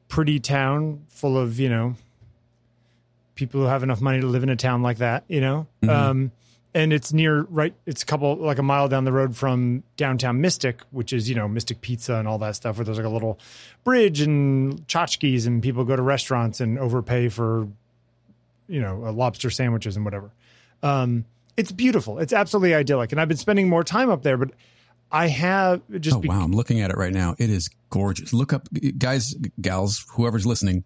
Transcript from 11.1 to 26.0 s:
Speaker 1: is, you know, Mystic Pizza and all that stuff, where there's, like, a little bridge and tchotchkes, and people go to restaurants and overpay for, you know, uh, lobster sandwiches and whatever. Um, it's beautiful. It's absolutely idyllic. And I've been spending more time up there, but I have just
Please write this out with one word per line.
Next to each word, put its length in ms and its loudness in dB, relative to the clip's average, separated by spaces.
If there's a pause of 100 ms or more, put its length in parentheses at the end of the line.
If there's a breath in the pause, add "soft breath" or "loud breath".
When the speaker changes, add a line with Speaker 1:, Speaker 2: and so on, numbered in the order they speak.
Speaker 1:
is, 160 -2
you 60 -2
know, 120 -2
Mystic 340 -6
Pizza 340 -6
and 120 -2
all 120 -4
that 160 -6
stuff, 220 -6
where 80 -4
there's, 120 -4
like, 80 -4
a 40 -4
little 300 -4 (440 loud breath)
bridge 380 4
and 680 0
tchotchkes, 580 0
and 160 0
people 240 -2
go 100 0
to 60 0
restaurants 600 0
and 180 -2
overpay 500 0
for, 380 -2 (1000)
you 140 -4
know, 240 -4
uh, 60 -4
lobster 400 -2
sandwiches 440 -2
and 100 -4
whatever. 260 -8 (500 soft breath)
Um, 440 0 (320)
it's 140 -2
beautiful. 460 0
It's 160 -2
absolutely 400 2
idyllic. 380 2
And 100 0
I've 60 2
been 100 0
spending 320 2
more 140 4
time 260 2
up 140 0
there, 140 4
but 120 0 (640 soft breath)
I 160 2
have 540 2 (180)
just 180 2